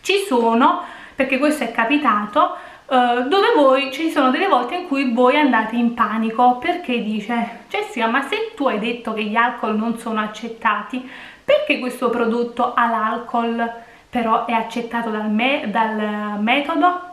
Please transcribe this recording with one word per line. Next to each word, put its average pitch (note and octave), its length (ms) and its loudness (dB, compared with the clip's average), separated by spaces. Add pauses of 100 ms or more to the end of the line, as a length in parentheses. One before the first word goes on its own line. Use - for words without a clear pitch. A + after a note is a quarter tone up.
ci G4 240 0
sono, A#3+ 580 2 (300)
perché C4 240 0
questo D4 260 0
è A3+ 80 -6
capitato, B3+ 840 0 (320)
eh, B3 400 2
dove G4+ 260 4
voi, C4+ 380 4
ci D#4+ 180 -2
sono C4+ 200 2
delle E4 180 2
volte B3 260 2
in F4+ 120 -6
cui C4+ 260 0
voi B3+ 240 4
andate A#3 400 2
in A#3 180 2
panico, A3+ 640 2
perché B3+ 460 -4
dice: G#3+ 680 -4
"Jessica, G4 380 -4
ma C4 160 2
se A4 320 -4
tu C#4 120 -2
hai G#3+ 120 0
detto A#3 340 -4
che G#3+ 120 -4
gli G#3 120 -2
alcol A#3 400 0
non A3+ 220 -2
sono A3 220 -4
accettati, A3 880 -4 (360)
perché D5 340 2
questo A#3+ 320 -2
prodotto A#3+ 640 -2
ha A#3+ 140 2
l'alcol A#3 1000 -4 (180)
però A3+ 360 0
è A#3+ 80 -4
accettato A#3 560 -4
dal G#3+ 220 -4
me-, B3+ 400 0
dal G#3+ 680 -2
metodo? D4 640 2 (120)